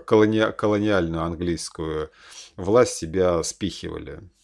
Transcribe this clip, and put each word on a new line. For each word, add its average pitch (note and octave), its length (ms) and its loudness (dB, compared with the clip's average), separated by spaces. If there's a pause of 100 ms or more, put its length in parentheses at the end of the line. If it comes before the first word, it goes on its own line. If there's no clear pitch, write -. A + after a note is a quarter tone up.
колони-, A2 480 4
колониальную G2+ 680 0
английскую E2 840 -4 (480)
власть G#2+ 380 4
себя E2+ 480 0
спихивали. D#2+ 800 -8 (220)